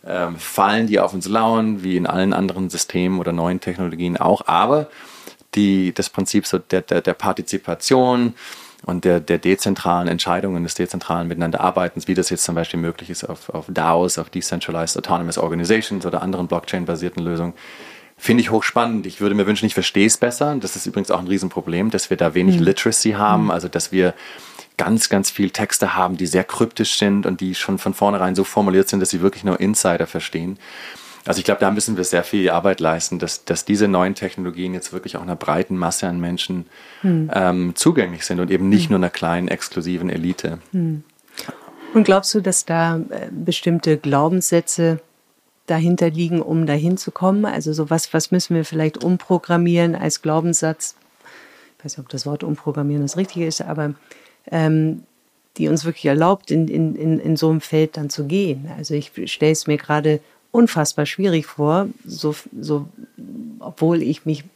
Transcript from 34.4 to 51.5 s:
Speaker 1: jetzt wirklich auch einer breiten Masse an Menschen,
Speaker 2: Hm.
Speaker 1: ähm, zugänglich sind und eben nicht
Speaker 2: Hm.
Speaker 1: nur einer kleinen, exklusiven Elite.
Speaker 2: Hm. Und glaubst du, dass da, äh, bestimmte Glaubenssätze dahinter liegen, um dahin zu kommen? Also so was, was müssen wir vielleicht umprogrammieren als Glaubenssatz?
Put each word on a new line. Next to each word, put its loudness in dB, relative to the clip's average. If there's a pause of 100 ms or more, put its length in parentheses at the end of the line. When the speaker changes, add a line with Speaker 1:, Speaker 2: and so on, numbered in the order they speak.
Speaker 1:
jetzt -10
wirklich -10
auch -10
einer -6
breiten -2
Masse -2
an -4
Menschen, -4 (340)
Speaker 2:
Hm. 2
Speaker 1:
ähm, 2
zugänglich 2
sind -2
und 0
eben 2
nicht 6
Speaker 2:
Hm. 0
Speaker 1:
nur 4
einer 2
kleinen, -2
exklusiven -4
Elite. -4 (120)
Speaker 2:
Hm. -2 (880)
Und 6
glaubst 4
du, 2
dass 0
da, 2
äh, -8
bestimmte 0
Glaubenssätze 2 (640)
dahinter 2
liegen, 0
um 0
dahin 2
zu -8
kommen? 2
Also -4
so -2
was, 0
was 0
müssen 2
wir 2
vielleicht -2
umprogrammieren 2
als -4
Glaubenssatz? 0 (840)